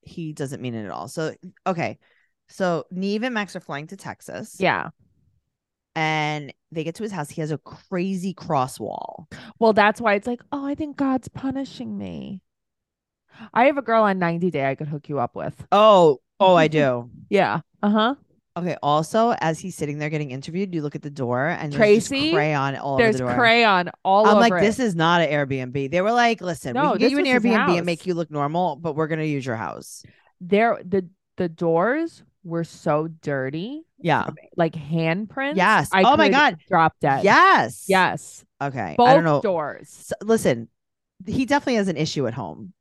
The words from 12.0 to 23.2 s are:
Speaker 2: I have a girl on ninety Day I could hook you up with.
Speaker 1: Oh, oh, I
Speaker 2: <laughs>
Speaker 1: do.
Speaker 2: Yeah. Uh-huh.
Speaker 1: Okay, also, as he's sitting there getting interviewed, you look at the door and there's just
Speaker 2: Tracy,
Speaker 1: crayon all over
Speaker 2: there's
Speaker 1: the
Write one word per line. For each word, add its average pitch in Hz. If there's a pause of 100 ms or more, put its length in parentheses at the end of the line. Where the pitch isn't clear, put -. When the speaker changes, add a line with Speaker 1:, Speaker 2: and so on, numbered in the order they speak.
Speaker 2:
I 233
have 285
a 277
girl 226
on 196
ninety 170
Day 135
I 135
could 147
hook 147
you 143
up 120
with. -
Speaker 1:
Oh, 190 (200)
oh, 190
I 160
Speaker 2:
<laughs> 156
Speaker 1:
do. 123 (200)
Speaker 2:
Yeah. 160 (200)
Uh-huh. 214 (400)
Speaker 1:
Okay, 170
also, 160
as 160
he's 185
sitting 147
there 151
getting 151
interviewed, 170
you 156
look 147
at 147
the 147
door 131
and 160
there's 214
just -
Speaker 2:
Tracy, 277
Speaker 1:
crayon 139
all 139
over 131
Speaker 2:
there's -
Speaker 1:
the 127